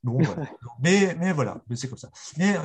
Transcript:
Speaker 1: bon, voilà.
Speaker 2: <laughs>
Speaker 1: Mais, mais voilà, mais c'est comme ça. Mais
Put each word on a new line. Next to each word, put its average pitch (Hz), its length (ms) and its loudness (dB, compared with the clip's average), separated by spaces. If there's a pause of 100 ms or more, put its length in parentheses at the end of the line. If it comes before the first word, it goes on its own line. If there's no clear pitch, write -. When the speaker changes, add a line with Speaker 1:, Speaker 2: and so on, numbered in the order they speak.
Speaker 1:
bon, 120 200 -2
voilà. 170 200 -2 (200)
Speaker 2:
<laughs> 120 180 -16
Speaker 1:
Mais, 185 380 4
mais 185 120 0
voilà, 127 380 -2
mais 120 60 -4
c'est 127 120 -6
comme 127 120 -12
ça. - 100 -18 (280)
Mais 196 280 4